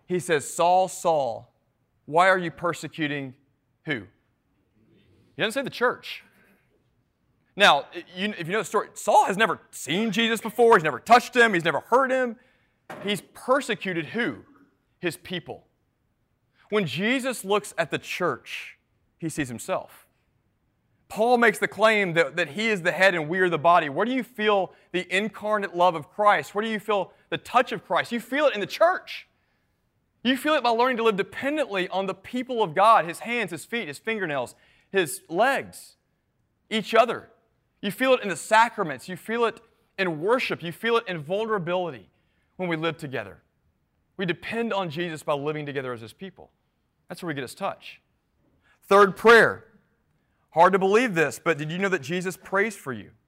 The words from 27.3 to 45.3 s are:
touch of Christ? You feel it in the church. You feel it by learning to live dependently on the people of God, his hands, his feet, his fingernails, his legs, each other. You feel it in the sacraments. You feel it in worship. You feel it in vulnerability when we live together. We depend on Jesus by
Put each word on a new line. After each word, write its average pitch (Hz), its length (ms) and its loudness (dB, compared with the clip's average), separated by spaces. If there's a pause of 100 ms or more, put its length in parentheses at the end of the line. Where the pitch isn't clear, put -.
touch - 340 0
of 202 140 -8
Christ? 160 280 0
You 240 60 -2
feel 285 280 0
it 226 80 2
in 208 60 -6
the 185 60 -4
church. - 640 0 (920)
You 247 160 0
feel 302 160 0
it 277 80 0
by 240 80 2
learning 240 260 2
to 220 60 -2
live 220 140 2
dependently 196 720 -4
on 196 180 -4
the 190 80 -4
people 247 480 -4
of 160 120 -2
God, 196 300 6
his 165 160 -10
hands, 226 300 -4
his 160 160 -10
feet, 226 220 -6
his 139 100 -12
fingernails, 160 560 -6 (360)
his 180 380 -2
legs, 180 680 -2 (720)
each 220 240 -2
other. 220 340 2 (560)
You 202 60 -4
feel 262 240 2
it 233 80 2
in 208 80 -4
the 160 60 -4
sacraments. 214 720 0
You 180 60 -8
feel 233 280 -4
it - 160 -2 (380)
in 175 240 -2
worship. 214 400 0
You 170 100 -8
feel 226 240 0
it 233 100 0
in 175 160 -6
vulnerability 180 880 -4 (480)
when 180 100 -6
we 170 100 -2
live 160 200 -4
together. 117 460 -10 (760)
We 196 80 -6
depend 214 480 -4
on 190 160 -2
Jesus 156 340 -8
by 151 120 -4